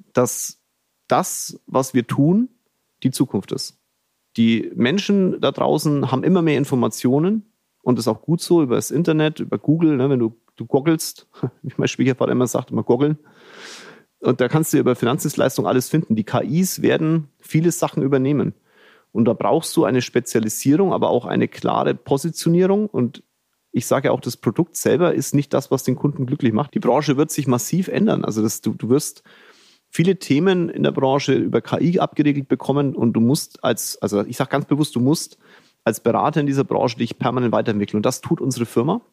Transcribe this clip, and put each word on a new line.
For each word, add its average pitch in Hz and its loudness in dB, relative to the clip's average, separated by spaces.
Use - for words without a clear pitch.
dass - -2
das, - -2
was 131 -2
wir 123 0
tun, 185 2
die 131 0
Zukunft - -2
ist. - -8
Die 113 2
Menschen 190 0
da 139 0
draußen 143 0
haben 127 -2
immer 180 4
mehr 156 2
Informationen 139 0
und 123 0
ist 113 -6
auch 113 0
gut 170 0
so 170 4
über 120 0
das - -4
Internet, 156 0
über - -6
Google, 156 2
ne, 131 2
wenn 135 2
du, 113 0
du 117 -12
goggelst, 151 -2
<laughs> - -10
wie - -12
mein 139 0
Schwiegervater 127 0
immer 123 2
sagt, 127 -4
immer 113 -2
goggeln. 143 0
Und 127 0
da 123 2
kannst 156 0
du 156 4
über 127 2
Finanzdienstleistungen 120 -2
alles 131 0
finden. - 0
Die - 0
K - -2
Is 165 -2
werden 156 0
viele 160 0
Sachen - -2
übernehmen. 135 0
Und 113 0
da 113 4
brauchst 120 -2
du 170 4
eine 123 2
Spezialisierung, 123 0
aber - 0
auch 113 0
eine 107 -2
klare - -2
Positionierung. 175 0
Und 123 -4
ich 120 -2
sage 135 0
ja 120 2
auch, 120 -4
das - -8
Produkt - -2
selber 156 2
ist - -2
nicht 143 0
das, 135 -2
was 135 0
den 131 -2
Kunden 143 -2
glücklich 123 0
macht. 139 -2
Die - -2
Branche 123 2
wird 156 2
sich 139 -4
massiv 139 0
ändern. 185 0
Also 107 -2
das, 110 -2
du, 110 -2
du - -8
wirst - 0
viele 175 2
Themen 175 0
in - -4
der - 2
Branche 139 0
über - 0
K - -4
I 175 2
abgeregelt 143 0
bekommen 139 0
und 120 2
du 113 0
musst 120 0
als, - -4
also 101 0
ich - -10
sag 131 -2
ganz 143 -2
bewusst, 143 0
du 117 0
musst 139 0
als - -2
Berater 117 0
in 143 0
dieser 135 0
Branche 117 -2
dich 120 -6
permanent 123 -2
weiterentwickeln. 107 -2
Und 104 0
das 127 -2
tut - -2
unsere 120 -4
Firma 165 0